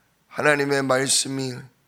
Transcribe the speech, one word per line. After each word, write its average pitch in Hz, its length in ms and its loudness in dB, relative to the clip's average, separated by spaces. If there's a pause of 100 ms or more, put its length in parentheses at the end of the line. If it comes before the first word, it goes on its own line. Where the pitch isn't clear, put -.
(280)
하나님의 143 560 0
말씀이 131 680 0 (340)